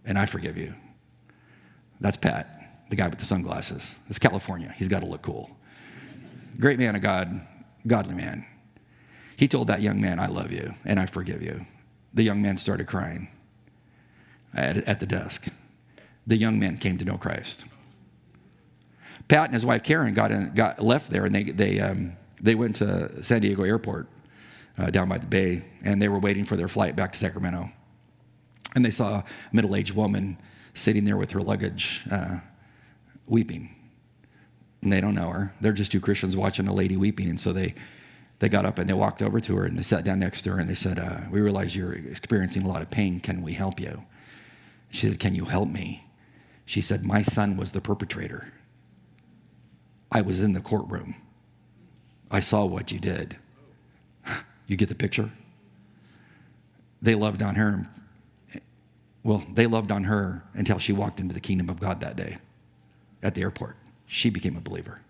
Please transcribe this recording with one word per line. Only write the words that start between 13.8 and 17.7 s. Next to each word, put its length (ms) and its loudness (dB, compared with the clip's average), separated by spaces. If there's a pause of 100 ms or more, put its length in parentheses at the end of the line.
at, 220 0 (120)
at 120 0
the 60 -4
desk. 420 -4 (760)
The 100 6
young 220 4
man 180 0
came 220 0
to 60 -6
know 120 -2
Christ. 480 -6 (1600)